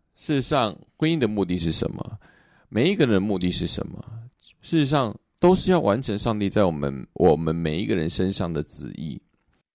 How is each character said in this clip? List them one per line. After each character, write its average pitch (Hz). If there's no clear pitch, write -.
事 -
实 135
上 120
婚 156
姻 165
的 135
目 104
的 90
是 82
什 -
么？ -
每 135
一 -
个 165
人 113
的 95
目 98
的 90
是 87
什 -
么？ -
事 -
实 151
上 135
都 180
是 185
要 180
完 107
成 104
上 110
帝 101
在 104
我 90
们， 69
我 85
们 80
每 82
一 107
个 107
人 82
身 92
上 92
的 76
旨 -
意。 76